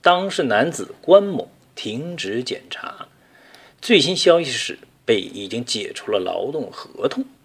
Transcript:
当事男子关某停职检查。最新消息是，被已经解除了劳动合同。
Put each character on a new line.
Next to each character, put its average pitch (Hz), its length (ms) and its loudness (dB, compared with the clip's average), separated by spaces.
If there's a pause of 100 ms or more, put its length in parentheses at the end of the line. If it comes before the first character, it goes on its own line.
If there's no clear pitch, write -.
当 180 280 4
事 185 140 -2
男 117 260 4
子 - 300 -10
关 202 240 8
某 196 260 -6 (240)
停 156 440 -8
职 110 260 -6
检 - 260 -8
查。 - 380 -14 (720)
最 208 220 4
新 175 120 0
消 170 300 4
息 135 80 -6
是， - 260 -6 (280)
被 107 160 2
已 98 260 -10
经 113 160 -6
解 104 320 -8
除 - 160 -8
了 104 80 0
劳 90 320 -4
动 - 180 -6
合 - 380 -8
同。 262 160 -4 (220)